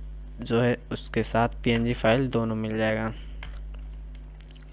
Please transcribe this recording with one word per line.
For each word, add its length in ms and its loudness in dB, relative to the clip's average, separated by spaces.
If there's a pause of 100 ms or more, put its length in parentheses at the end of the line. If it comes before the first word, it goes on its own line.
(400)
जो 200 2
है 160 6 (160)
उसके 300 0
साथ 420 2
पीएनजी 300 4
फाइल 340 4
दोनों 280 2
मिल 220 -2
जाएगा, 340 2 (1600)